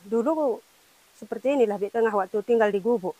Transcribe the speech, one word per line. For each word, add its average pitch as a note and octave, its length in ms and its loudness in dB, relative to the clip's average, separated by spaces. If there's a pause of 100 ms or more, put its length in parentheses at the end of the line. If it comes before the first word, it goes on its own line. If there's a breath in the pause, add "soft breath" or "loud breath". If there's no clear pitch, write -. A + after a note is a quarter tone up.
Dulu B3 500 0 (600)
seperti B3 400 -2
inilah G#3+ 160 2
di G3+ 160 -6
tengah A3+ 240 0
waktu G3 320 -2
tinggal A3 240 4
di G3 80 0
gubuk. F#3+ 400 -2